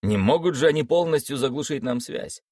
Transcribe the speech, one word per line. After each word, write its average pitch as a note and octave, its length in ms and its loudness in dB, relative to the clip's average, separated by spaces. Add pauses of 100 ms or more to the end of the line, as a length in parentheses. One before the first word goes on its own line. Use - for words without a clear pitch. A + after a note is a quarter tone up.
Не G#2 140 2
могут D#3 380 2
же C#3 120 4
они D3+ 160 4
полностью D3+ 540 0
заглушить C#3 440 -2
нам B2 180 -2
связь? - 520 -10